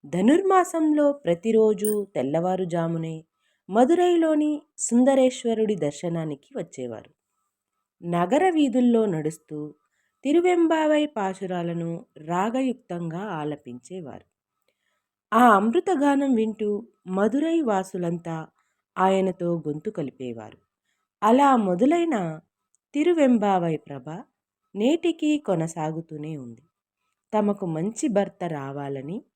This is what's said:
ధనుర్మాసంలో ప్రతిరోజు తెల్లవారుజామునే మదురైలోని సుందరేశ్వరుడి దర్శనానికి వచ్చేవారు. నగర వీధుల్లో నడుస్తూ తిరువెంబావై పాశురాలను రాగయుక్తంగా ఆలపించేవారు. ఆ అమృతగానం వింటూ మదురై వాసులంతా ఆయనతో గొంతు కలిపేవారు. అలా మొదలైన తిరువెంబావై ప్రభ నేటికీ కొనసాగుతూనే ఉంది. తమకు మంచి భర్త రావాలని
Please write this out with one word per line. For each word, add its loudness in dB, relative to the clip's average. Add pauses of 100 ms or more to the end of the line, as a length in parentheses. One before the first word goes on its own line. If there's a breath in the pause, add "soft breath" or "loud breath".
ధనుర్మాసంలో 2
ప్రతిరోజు 0
తెల్లవారుజామునే -4 (440)
మదురైలోని 2 (160)
సుందరేశ్వరుడి 2
దర్శనానికి -6
వచ్చేవారు. -12 (960)
నగర 2
వీధుల్లో 2
నడుస్తూ -6 (480)
తిరువెంబావై 2
పాశురాలను -6 (200)
రాగయుక్తంగా -4
ఆలపించేవారు. -10 (1080)
ఆ 8
అమృతగానం 2
వింటూ -2 (200)
మదురై 0
వాసులంతా -4 (500)
ఆయనతో 0
గొంతు -6
కలిపేవారు. -10 (680)
అలా 6
మొదలైన 0 (540)
తిరువెంబావై 2
ప్రభ -12 (680)
నేటికీ 0
కొనసాగుతూనే -6
ఉంది. -16 (760)
తమకు 0
మంచి -4
భర్త -2
రావాలని -8 (120)